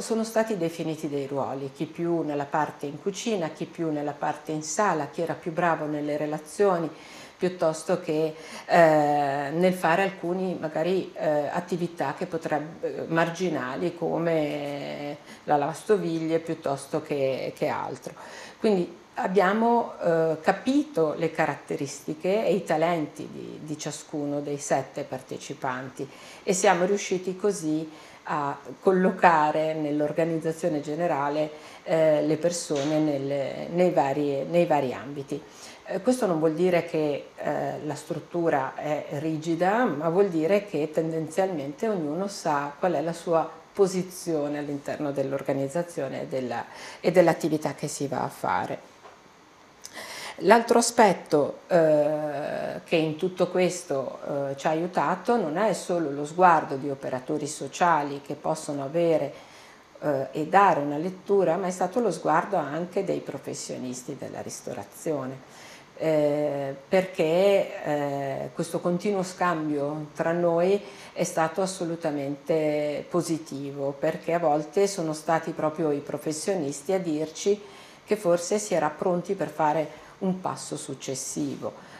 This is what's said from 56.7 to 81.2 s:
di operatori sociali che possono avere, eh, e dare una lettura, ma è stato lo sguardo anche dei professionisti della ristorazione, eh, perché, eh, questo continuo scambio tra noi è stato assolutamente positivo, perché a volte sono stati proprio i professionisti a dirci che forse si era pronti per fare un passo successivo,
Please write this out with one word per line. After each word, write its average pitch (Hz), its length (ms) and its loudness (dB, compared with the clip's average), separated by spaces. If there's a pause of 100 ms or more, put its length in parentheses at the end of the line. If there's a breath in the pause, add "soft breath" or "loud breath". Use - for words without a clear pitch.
di 139 160 -4
operatori 135 560 -4
sociali 147 760 0
che - 140 -10
possono 151 480 -4
avere, 156 500 2 (680 loud breath)
eh, 135 320 0
e 151 160 -4
dare 185 320 6
una 143 160 -2
lettura, 185 600 2
ma 190 120 -2
è - 20 -2
stato 180 300 -2
lo 226 100 2
sguardo 165 460 0
anche 170 480 -2
dei 147 160 -2
professionisti 135 960 -10
della 107 220 -10
ristorazione, 131 960 -8 (600 loud breath)
eh, 147 760 2 (140)
perché, 185 960 4
eh, 139 680 -2
questo 165 260 -4
continuo 185 420 0
scambio 156 920 -2
tra 165 180 0
noi 175 500 4 (300 loud breath)
è - 100 -4
stato 170 400 0
assolutamente 151 1500 -2
positivo, 143 880 -2
perché 160 380 -2
a 170 60 2
volte 156 480 2
sono 165 240 -2
stati 160 400 0
proprio 156 400 0
i 143 80 -2
professionisti 151 920 -4
a 190 60 4
dirci 170 640 -2 (420 loud breath)
che 214 120 0
forse 175 420 2
si 214 160 -2
era 208 160 2
pronti 175 440 0
per 156 140 -2
fare 156 540 0 (160)
un 185 220 0
passo 139 360 -6
successivo, 135 960 -6 (280 loud breath)